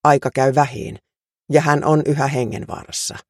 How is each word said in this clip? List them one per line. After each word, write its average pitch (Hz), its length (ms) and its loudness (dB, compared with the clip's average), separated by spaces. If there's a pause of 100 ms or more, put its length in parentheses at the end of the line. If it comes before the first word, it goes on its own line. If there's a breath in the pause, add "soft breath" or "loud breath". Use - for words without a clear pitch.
Aika 139 320 4
käy 135 200 2
vähiin, 123 440 -2 (500)
ja 151 120 4
hän 147 240 0
on 151 200 2
yhä 143 220 0
hengenvaarassa. 113 880 -6 (120)